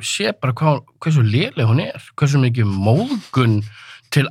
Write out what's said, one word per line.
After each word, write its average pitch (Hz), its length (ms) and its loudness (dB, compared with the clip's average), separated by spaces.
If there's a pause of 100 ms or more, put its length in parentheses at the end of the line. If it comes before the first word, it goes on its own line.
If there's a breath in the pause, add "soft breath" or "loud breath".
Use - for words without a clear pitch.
sé - 320 -4
bara 131 240 -4
hvað, 151 240 0 (160)
hversu 151 240 2
léleg 120 480 0
hún 139 160 2
er, - 160 -12 (160)
hversu 143 240 2
mikið 120 240 0
móðgun 117 920 0 (500 loud breath)
til 135 200 0